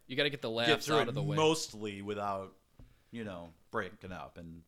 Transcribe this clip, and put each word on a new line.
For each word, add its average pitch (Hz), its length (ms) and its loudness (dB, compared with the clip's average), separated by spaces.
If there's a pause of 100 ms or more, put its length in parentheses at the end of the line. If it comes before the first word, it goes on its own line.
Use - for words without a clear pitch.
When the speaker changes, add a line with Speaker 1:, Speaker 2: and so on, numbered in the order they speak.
Speaker 1:
You 127 80 -10
gotta 143 160 2
get 143 120 -8
the 127 60 0
Speaker 2:
get 110 60 -2
Speaker 1:
laughs 117 320 4
Speaker 2:
through 139 120 4
Speaker 1:
out 117 40 6
Speaker 2:
it - 60 2
Speaker 1:
of 139 80 -2
the 143 80 0
way. 147 100 0
Speaker 2:
mostly 107 680 2
without, 101 520 -2 (560)
you 117 140 -8
know, 85 280 -8 (200)
breaking 98 400 -6
up. 80 260 -12
And 85 300 -14